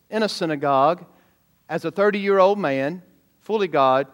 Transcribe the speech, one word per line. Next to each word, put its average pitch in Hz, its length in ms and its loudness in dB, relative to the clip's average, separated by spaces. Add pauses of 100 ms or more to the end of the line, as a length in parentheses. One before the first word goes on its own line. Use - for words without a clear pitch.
in 220 140 -2
a 202 60 0
synagogue 151 760 0 (640)
as 165 160 -8
a 165 60 -6
thirty-year-old 196 680 2
man, 147 440 -4 (380)
fully 208 280 -4
God, 139 460 2